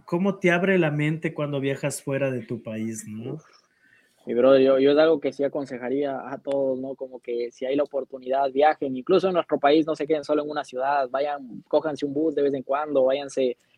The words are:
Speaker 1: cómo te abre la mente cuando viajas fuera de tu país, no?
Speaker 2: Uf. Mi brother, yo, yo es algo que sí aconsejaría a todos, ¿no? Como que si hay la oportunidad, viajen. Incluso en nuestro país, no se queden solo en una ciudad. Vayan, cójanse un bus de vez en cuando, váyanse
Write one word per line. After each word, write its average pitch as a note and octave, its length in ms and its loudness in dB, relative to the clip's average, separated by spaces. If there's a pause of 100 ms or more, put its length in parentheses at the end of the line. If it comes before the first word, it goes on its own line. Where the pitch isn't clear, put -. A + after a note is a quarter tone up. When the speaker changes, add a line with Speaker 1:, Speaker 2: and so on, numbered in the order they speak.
Speaker 1:
cómo F#3+ 340 -2
te F3 100 2
abre F#3 300 4
la D#3+ 100 2
mente D#3 460 -2
cuando D3 240 -4
viajas C3+ 420 -4
fuera C3+ 300 -2
de B2 100 -6
tu A2 220 -8
país, A2 440 -8
no? A2+ 260 -10
Speaker 2:
Uf. D#3+ 100 -12 (840)
Mi A#2+ 100 -4
brother, C3 260 6
yo, C3+ 180 6
yo C#3 120 4
es C#3+ 80 4
algo D#3+ 200 4
que C#3 140 -4
sí C#3+ 100 -4
aconsejaría C3+ 720 -4 (160)
a C#3 60 -10
todos, C3+ 420 -2
¿no? C3+ 160 -8
Como B2+ 240 -14
que A#2+ 320 -6
si - 140 -10
hay C3+ 100 -2
la D3 80 2
oportunidad, C3+ 680 -2
viajen. C#3 440 2
Incluso E3+ 320 2
en F#3+ 60 0
nuestro D#3 260 0
país, D3+ 280 6
no D#3 80 -2
se D3 100 -4
queden D3+ 180 0
solo D3+ 200 0
en D3 60 -8
una D3 140 -6
ciudad. C3+ 460 -2
Vayan, C#3 580 -4
cójanse D3 380 0
un C#3 80 -6
bus D3+ 220 0
de C#3+ 80 2
vez C#3 100 2
en C3+ 80 -4
cuando, C#3 440 0
váyanse C3+ 520 0 (200)